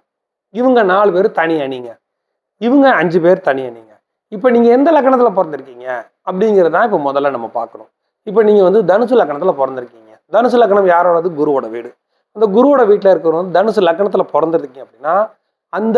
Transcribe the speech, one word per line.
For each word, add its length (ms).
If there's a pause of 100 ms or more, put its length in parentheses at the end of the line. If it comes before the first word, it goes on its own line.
(540)
இவங்க 300
நாலு 280
பேர் 200
தனி 300
அணிங்க. 300 (680)
இவங்க 300
அஞ்சு 300
பேர் 200
தனி 200
அணிங்க. 300 (400)
இப்ப 180
நீங்க 200
எந்த 220
லக்னத்துல 400
பிறந்திருக்கீங்க 560 (380)
அப்படிங்கிறது 440
தான் 180
இப்ப 240
முதல்ல 200
நம்ம 160
பார்க்கணும். 420 (380)
இப்ப 160
நீங்க 200
வந்து 200
தனுசு 360
லக்னத்துல 380
பிறந்திருக்கீங்க. 540 (200)
தனுசு 260
லக்னம் 300
யாரோடது? 500
குருவோட 320
வீடு. 200 (460)
அந்த 120
குருவோட 340
வீட்டுல 300
இருக்கிறவங்க 300
வந்து 180
தனுசு 240
லக்னத்துல 400 (100)
பிறந்திருக்கீங்க 500
அப்படின்னா, 320 (580)
அந்த 240